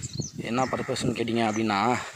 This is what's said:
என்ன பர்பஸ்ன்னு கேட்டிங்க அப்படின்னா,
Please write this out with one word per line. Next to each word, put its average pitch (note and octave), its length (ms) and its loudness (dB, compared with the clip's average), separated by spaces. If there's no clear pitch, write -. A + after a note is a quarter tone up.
என்ன B2+ 220 2
பர்பஸ்ன்னு A#2+ 460 -2
கேட்டிங்க A#2 320 2
அப்படின்னா, G#2+ 280 2